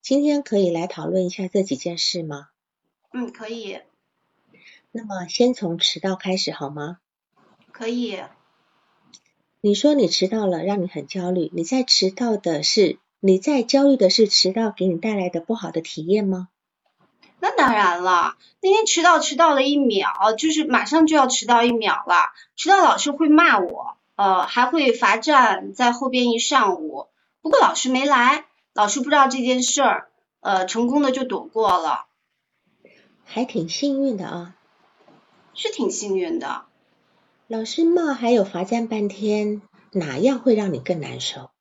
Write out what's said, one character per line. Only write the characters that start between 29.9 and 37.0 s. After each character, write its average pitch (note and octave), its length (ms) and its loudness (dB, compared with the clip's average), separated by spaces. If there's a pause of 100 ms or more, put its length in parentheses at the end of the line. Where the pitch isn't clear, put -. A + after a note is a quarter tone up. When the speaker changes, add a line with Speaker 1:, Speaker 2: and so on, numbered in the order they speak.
Speaker 2:
呃， F#3+ 260 -2
成 A3+ 220 -2
功 C#4+ 140 0
的 C4+ 100 0
就 C4 120 -4
躲 G3+ 220 -8
过 G#3 320 0
了。 D#3 280 -4 (1160)
Speaker 1:
还 - 200 -6
挺 E3 240 -6
幸 C#4 360 -2
运 B3 140 -2
的 F3+ 100 -10
啊。 F3 280 -12 (960)
Speaker 2:
是 - 180 -8
挺 A3 180 -4
幸 G3 260 -6
运 E3+ 240 -4
的。 - 260 -10 (840)